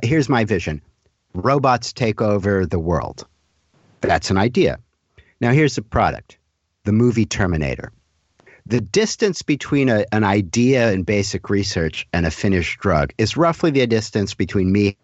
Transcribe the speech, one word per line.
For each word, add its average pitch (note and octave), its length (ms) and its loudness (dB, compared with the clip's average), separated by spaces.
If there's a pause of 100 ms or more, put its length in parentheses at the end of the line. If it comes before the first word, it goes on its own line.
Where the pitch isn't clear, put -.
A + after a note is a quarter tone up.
here's C3 260 2
my B2 140 4
vision. F2 380 -4 (520)
Robots B2 600 0
take A2+ 280 -2
over G2+ 440 0
the F2 140 -2
world. D#2+ 460 -4 (760)
That's E2 280 0
an F#2+ 80 2
idea. A2+ 400 0 (600)
Now A#2+ 120 2
here's D3 240 2
the - 60 -8
product, E2+ 560 -2 (460)
the G#2 80 -2
movie A2+ 340 2
Terminator. D2+ 680 -2 (720)
The A2+ 160 -2
distance G#3 600 -2
between C#3 460 0
a, A2 240 2
an G#2+ 140 2
idea A2+ 680 2
in F#2+ 120 -2
basic G2+ 460 -4
research F#2+ 600 -2
and E2+ 140 0
a D#2+ 60 -2
finished F#2 500 -2
drug D2+ 360 0
is A2+ 200 -2
roughly E3 340 2
the C3 160 2
distance G#2+ 460 -2
between F#2+ 400 0
me G2+ 300 2